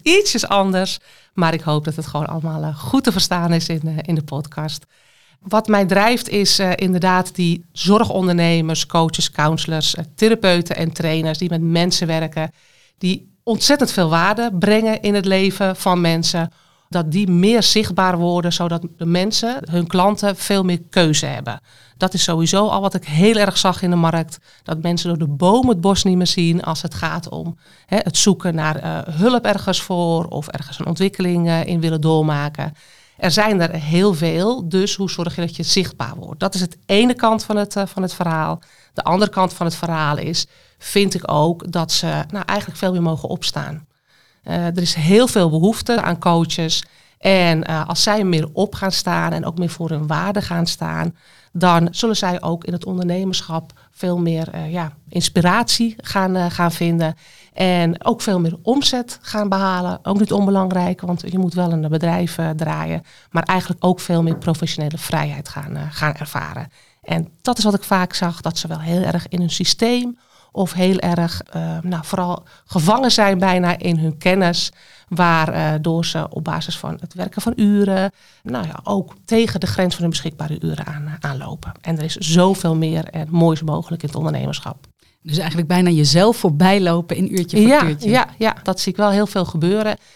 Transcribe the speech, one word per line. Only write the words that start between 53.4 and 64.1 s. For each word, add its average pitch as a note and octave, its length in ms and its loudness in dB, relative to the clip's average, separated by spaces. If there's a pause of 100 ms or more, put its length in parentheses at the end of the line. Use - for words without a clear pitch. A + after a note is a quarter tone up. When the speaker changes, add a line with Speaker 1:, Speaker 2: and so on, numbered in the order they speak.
Speaker 1:
veel F3+ 280 -4
meer, E3 300 -2
eh, D#3+ 240 -8
ja, E3+ 200 -6 (160)
inspiratie G#3+ 880 2
gaan, F#3 400 0
eh, F3 120 2
gaan E3+ 240 0
vinden. E3+ 420 0 (380)
En F3 520 2
ook A#3 160 0
veel F#3+ 200 0
meer E3 220 -2
omzet B3 600 0
gaan G#3 260 -4
behalen. F#3 540 0
Ook G3 160 0
niet G3+ 140 2
onbelangrijk, F#3 680 0
want F3 300 -4
je F3+ 80 -2
moet F3 160 0
wel F3 180 0
een D#3 160 -2
bedrijf, E3 500 -2
eh, E3 120 -2
draaien. D#3+ 520 -4 (280)
Maar E3 120 -2
eigenlijk F3+ 420 -2
ook F3+ 160 2
veel E3+ 220 0